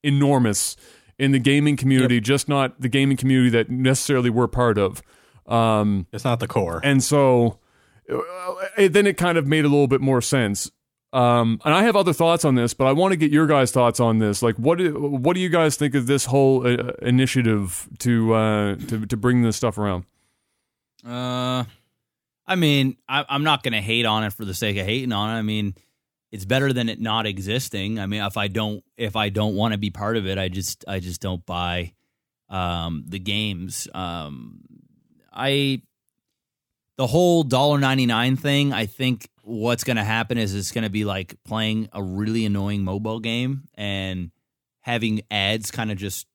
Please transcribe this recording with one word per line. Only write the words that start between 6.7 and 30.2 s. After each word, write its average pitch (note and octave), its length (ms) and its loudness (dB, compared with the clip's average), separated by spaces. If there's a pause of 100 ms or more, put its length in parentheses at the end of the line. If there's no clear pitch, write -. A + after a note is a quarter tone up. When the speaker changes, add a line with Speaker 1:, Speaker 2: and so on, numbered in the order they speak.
Speaker 1:
and C#3 180 4
so, B2+ 560 4 (500)
uh, - 100 -4 (580)
it, F#3+ 160 6
then G3+ 160 6
it F#3+ 80 0
kind F3 220 2
of D3+ 100 2
made D#3 160 4
a D3 40 4
little C#3+ 200 4
bit C3 140 2
more C3+ 180 4
sense. A2+ 500 0 (420)
Um, A#2+ 520 2
and D#3 100 4
I F#3+ 80 4
have A3 140 4
other F#3 160 4
thoughts E3 320 2
on C#3 100 4
this, A#2+ 200 2
but C3+ 120 0
I C3+ 60 4
wanna F#3 240 2
get D3+ 160 2
your D#3 160 4
guys' C#3 240 4
thoughts A#2+ 260 2
on A2+ 220 4
this. G#2 200 0
Like, A2+ 160 2
what D#3 220 2
do, F3 160 0
what C#3+ 380 0
do F3+ 80 0
you F#3 80 0
guys D#3+ 280 2
think C#3+ 200 -2
of B2 100 0
this C#3 200 0
whole, C3+ 380 4
uh, B2 280 0 (100)
initiative A#2 880 0 (120)
to, A2+ 340 2
uh, G#2+ 420 2
to, A2 300 -6
to A#2+ 100 -4
bring B2 260 2
this A2+ 140 0
stuff A2+ 220 -2
around? G2 260 -2 (1000)
Speaker 3:
Uh, B2+ 600 -4 (840)
I F#3+ 100 -2
mean, C#3+ 400 2 (120)
I, C#3 200 -2
I'm C#3+ 160 -2
not D3 180 2
gonna A2+ 200 -2
hate A2+ 240 0
on A2 180 0
it G#2 80 -4
for A2 120 -12
the F#2+ 100 -8
sake G#2 240 -2
of F#2 80 -4
hating B2+ 260 -4
on G#2+ 220 -2
it. A2+ 40 -4
I A2 40 -4
mean, G#2+ 320 -4 (560)
it's G2 140 -12
better C3+ 280 0
than A#2+ 160 -2
it A2 120 -8
not A2 260 -2
existing. G#2 720 -6
I G2 80 -6
mean, G#2 160 -4
if G2+ 140 -6
I G#2 120 -2
don't, G#2+ 340 -4 (140)
if A2+ 200 -6
I G#2+ 120 0
don't G#2+ 260 -2
wanna G#2+ 240 -2
be G#2 120 -4
part G#2 260 -6
of G2 100 -4